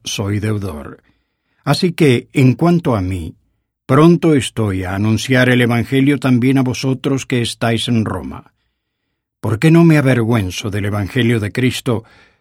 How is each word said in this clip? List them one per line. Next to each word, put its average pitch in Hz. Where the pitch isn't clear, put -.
soy 104
deudor. 101
Así 165
que, 131
en 127
cuanto 165
a 101
mí, 90
pronto 160
estoy 101
a 92
anunciar 110
el 123
Evangelio 127
también 127
a -
vosotros 131
que 123
estáis 117
en 113
Roma. -
¿Por 104
qué 160
no 165
me 160
avergüenzo 117
del 98
Evangelio 107
de 101
Cristo? 123